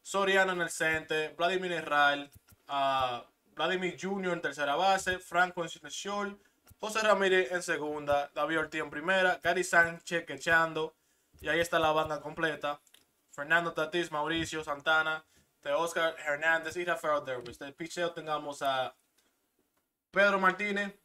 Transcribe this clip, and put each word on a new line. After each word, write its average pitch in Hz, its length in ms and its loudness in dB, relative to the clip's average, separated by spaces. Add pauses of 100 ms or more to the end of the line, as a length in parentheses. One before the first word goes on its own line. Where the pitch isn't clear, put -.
Soriano 190 520 2
en 175 100 -2
el 165 80 -2
center, 156 640 -2
Vladimir 185 380 0
Herral, 143 580 2 (380)
a 135 580 0 (280)
Vladimir 180 460 -2
junior 190 320 -4
en 170 80 -4
tercera 143 340 -2
base, 185 440 2
Franco 175 440 0
en 160 60 -4
short, 196 720 -8 (400)
José 214 200 -2
Ramírez 190 520 4
en 180 100 -2
segunda, 147 680 -2
David 156 280 0
Ortiz 156 200 -4
en 147 80 -4
primera, 175 540 2
Gary 180 220 0
Sánchez 170 600 0
quechando, 160 720 0 (480)
y 156 60 -6
ahí 156 120 2
está 170 180 2
la 156 140 4
banda 151 300 0
completa. 151 580 -4 (520)
Fernando 165 420 0
Tatís, 160 360 -2
Mauricio 156 540 -2
Santana, 156 580 0 (380)
Teoscar 165 600 0
Hernández 156 560 0
y 175 100 -4
Rafael 160 360 0
Dervis. 123 360 -8
Del 139 160 -12
picheo 170 380 -6
tengamos 151 500 -6
a 131 320 -2 (1160)
Pedro 196 280 4
Martínez 196 560 0 (100)